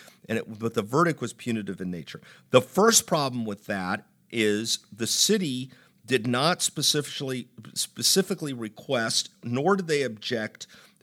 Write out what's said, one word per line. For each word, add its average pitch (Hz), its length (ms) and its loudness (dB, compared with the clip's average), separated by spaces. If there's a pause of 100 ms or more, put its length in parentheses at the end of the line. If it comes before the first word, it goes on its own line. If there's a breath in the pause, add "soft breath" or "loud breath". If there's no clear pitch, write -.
(280 loud breath)
and 113 100 -2
it, 107 200 -8
but 113 160 -4
the 110 80 0
verdict 147 380 2
was 120 120 -6
punitive 101 480 -4
in 92 100 -6
nature. 87 300 -10 (300 soft breath)
The 127 120 8
first 220 440 4
problem 139 380 0
with 104 220 -6
that 98 400 -2 (240)
is 110 480 2 (140)
the 107 160 -4
city 143 640 0 (360 soft breath)
did 120 200 2
not 139 360 2
specifically, 139 880 -4 (260)
specifically 160 800 -2
request, 117 800 -4 (120)
nor 139 320 2
did 190 140 -2
they 147 140 2
object 110 640 -6 (340 soft breath)